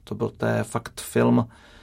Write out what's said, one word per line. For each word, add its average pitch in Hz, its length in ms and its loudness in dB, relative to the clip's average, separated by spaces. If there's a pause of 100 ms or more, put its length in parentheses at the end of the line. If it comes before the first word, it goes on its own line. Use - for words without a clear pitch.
To - 120 -10
byl, 113 220 -4
to - 80 -4
je 113 180 0
fakt - 380 -8
film, 120 460 2 (360)